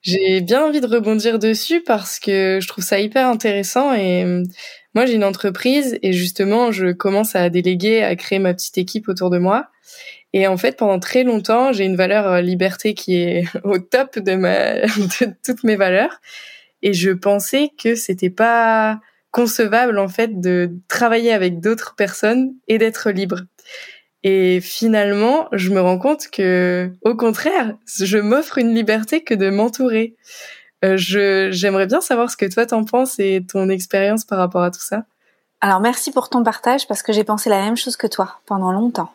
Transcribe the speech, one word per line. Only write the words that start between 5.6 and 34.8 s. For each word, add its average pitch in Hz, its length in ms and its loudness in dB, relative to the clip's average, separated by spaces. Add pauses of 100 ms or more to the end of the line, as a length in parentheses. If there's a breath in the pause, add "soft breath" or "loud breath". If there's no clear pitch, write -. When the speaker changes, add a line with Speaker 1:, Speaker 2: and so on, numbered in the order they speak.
Speaker 1:
et 190 120 0
justement, 202 580 0
je 185 200 0
commence 196 440 0
à 175 140 2
déléguer, 185 540 2
à 190 120 0
créer 190 240 -4
ma 185 140 0
petite - 240 -6
équipe 190 320 -6
autour 185 200 -2
de 180 80 0
moi. 196 320 0 (640 loud breath)
Et 190 140 2
en 190 100 0
fait, 262 200 -2
pendant 196 220 2
très 254 240 0
longtemps, 240 500 2
j'ai 196 120 0
une 185 100 0
valeur, 196 320 2
euh, 180 140 2
liberté 185 540 -2
qui 185 200 -2
est 175 380 0
<laughs> 185 100 -8
au 196 140 0
top 247 420 -2
de 190 160 -2
ma, - 460 0
<laughs> - 0 -
de 208 520 -2 (100)
toutes 247 200 -6
mes 214 120 2
valeurs. 196 460 0 (600 loud breath)
Et 202 120 0
je 185 180 0
pensais 202 600 0 (100)
que 233 140 0
c'était 185 340 -4
pas 220 680 2 (320 soft breath)
concevable, 226 680 2
en 196 80 2
fait, 208 340 -2
de 180 300 2 (160)
travailler 233 460 2
avec 185 260 0
d'autres 220 360 -2
personnes 226 580 0 (140)
et 220 100 2
d'être 220 320 0
libre. 185 320 -2 (840 loud breath)
Et 185 380 2
finalement, 220 880 2
je 185 200 0
me 190 100 4
rends 180 160 4
compte 294 320 -2
que, 180 640 0 (120)
au 226 120 2
contraire, 233 600 0 (100)
je 190 320 -2
m'offre 233 400 0
une 233 160 2
liberté 220 500 0
que - 100 -2
de 190 160 2
m'entourer. 226 680 0 (720 loud breath)
Euh, 190 120 4
je, 190 540 2
j'aimerais 190 360 0
bien 262 120 2
savoir 240 300 0
ce - 80 -10
que 202 80 0
toi 208 200 0
t'en 220 200 -2
penses 254 340 -2
et 190 280 0
ton 190 220 0
expérience 196 540 0
par 196 140 -6
rapport 180 260 0
à 180 80 0
tout - 100 -16